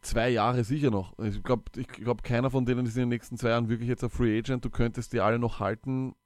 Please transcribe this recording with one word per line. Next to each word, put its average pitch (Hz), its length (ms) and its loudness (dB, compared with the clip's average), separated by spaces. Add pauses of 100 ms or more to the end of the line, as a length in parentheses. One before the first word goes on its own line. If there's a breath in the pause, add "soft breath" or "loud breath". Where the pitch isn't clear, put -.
zwei 117 260 0
Jahre 120 340 2
sicher 139 280 2
noch. 95 280 -4
Ich 104 240 -4
glaub, - 340 -2
ich - 120 -8
glaub, 113 340 -4
keiner 123 280 2
von 127 160 2
denen 127 180 0
ist 113 120 -4
in 127 60 2
den 120 60 2
nächsten 120 300 -4
zwei 120 100 0
Jahren 113 220 2
wirklich 117 180 -2
jetzt 123 160 -2
ein 120 60 -2
Free 113 280 2
Agent. 123 240 -2
Du - 60 -4
könntest 117 460 0
die 117 60 2
alle 110 180 4
noch 120 200 -2
halten. 127 560 -4 (120)